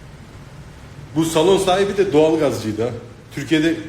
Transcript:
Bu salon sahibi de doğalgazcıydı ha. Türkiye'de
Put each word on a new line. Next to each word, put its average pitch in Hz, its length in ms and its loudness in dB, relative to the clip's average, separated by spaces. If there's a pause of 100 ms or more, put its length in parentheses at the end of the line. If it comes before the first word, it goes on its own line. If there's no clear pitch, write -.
(1160)
Bu 160 80 2
salon 165 340 4
sahibi 196 380 2
de 175 160 0
doğalgazcıydı 135 680 2
ha. 123 80 -2 (440)
Türkiye'de 156 400 0 (140)